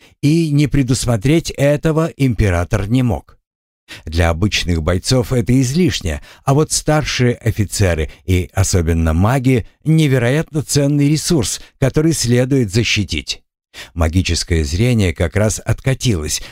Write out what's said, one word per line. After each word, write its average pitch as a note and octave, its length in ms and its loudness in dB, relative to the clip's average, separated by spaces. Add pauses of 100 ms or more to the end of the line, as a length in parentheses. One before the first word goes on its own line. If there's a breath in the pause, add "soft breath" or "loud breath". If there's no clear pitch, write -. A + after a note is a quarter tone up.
(200 soft breath)
И D#3 300 2
не C#3+ 180 2
предусмотреть C3 840 0
этого D3+ 680 0
Император G2+ 720 0
не B2+ 140 2
мог. G2+ 360 -4 (680 loud breath)
Для E2 240 0
обычных E2 520 -2
бойцов F#2+ 500 0
это A#2+ 280 0
излишне, B2 640 -2 (220 loud breath)
а C#3 100 2
вот D#3 180 0
старшие C3+ 600 0
офицеры F#2 760 -2 (140 loud breath)
и F2+ 300 0
особенно E2 580 0
маги — A#2+ 540 2 (180 soft breath)
невероятно D3 800 0
ценный C#3+ 460 2
ресурс, D3+ 520 0 (180 loud breath)
который D#3 340 2
следует B2 600 0
защитить. G2+ 680 -2 (520 loud breath)
Магическое E2 680 0
зрение G2 500 0
как E2+ 220 -2
раз G#2+ 280 0
откатилось, A2 880 -2